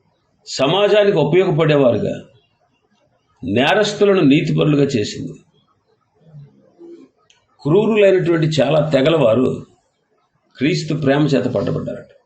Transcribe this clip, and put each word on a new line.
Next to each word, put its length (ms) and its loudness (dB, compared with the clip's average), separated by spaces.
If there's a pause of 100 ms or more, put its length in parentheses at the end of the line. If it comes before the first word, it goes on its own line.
(480)
సమాజానికి 720 0
ఉపయోగపడేవారుగా, 1040 2 (1200)
నేరస్తులను 760 0
నీతిపరులుగా 640 2
చేసింది. 500 -6 (2250)
క్రూరులైనటువంటి 840 2
చాలా 420 0
తెగల 260 2
వారు 500 0 (920)
క్రీస్తు 360 -4
ప్రేమ 320 0
చేత 200 0
పట్టబడ్డారట. 600 -6 (180)